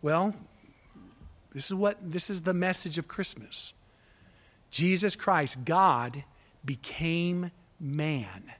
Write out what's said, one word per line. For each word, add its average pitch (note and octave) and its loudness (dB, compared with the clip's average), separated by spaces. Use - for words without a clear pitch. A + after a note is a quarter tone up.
Well, E3+ 2
this C3+ -6
is G3 -2
what, G3+ 2
this F3 -4
is F#3+ -4
the F#3 0
message F3+ 2
of D#3+ -4
Christmas. - -6
Jesus F#3 2
Christ, D3 2
God, C#3 4
became E3+ -2
man. C#3 -4